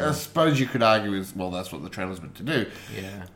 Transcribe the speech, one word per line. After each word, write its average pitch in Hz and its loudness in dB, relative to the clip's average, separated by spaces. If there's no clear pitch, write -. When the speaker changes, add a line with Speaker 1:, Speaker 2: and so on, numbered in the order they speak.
Speaker 1:
I - 2
Speaker 2:
Mm. 147 2
Speaker 1:
suppose 160 4
you 131 2
could 120 0
argue 104 6
is, 95 -4
well, 92 -2
that's 90 -4
what 78 -8
the 90 -10
trailer's 92 -6
meant 73 -14
to - -14
do. 123 0
Speaker 2:
Yeah. 98 -10